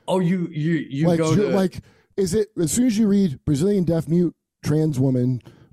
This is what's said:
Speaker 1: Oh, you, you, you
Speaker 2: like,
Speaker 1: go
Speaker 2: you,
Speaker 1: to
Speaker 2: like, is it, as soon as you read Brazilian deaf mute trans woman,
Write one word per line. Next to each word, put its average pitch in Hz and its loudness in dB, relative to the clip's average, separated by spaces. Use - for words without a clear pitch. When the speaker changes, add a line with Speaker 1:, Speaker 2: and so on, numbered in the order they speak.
Speaker 1:
Oh, 190 0
you, 180 -2
you, 156 -4
you 143 -2
Speaker 2:
like, 170 2
Speaker 1:
go 160 0
Speaker 2:
you, 160 2
Speaker 1:
to 202 2
Speaker 2:
like, 190 -2
is 190 -2
it, 214 0
as 156 0
soon 247 2
as 208 0
you 226 4
read 196 2
Brazilian 180 0
deaf 165 -2
mute 170 2
trans 151 0
woman, 127 0